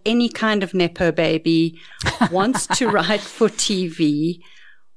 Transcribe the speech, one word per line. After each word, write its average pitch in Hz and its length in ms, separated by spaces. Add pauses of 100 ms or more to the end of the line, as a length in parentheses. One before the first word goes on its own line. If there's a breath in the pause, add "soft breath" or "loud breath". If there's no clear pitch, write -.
any 233 240
kind 214 340
of - 100
Nepo 170 380
baby, 165 640 (260 loud breath)
<laughs> - 280
wants 202 340 (120)
to 247 100
write 202 320
for 208 300
T 185 400
V, 156 520 (560 soft breath)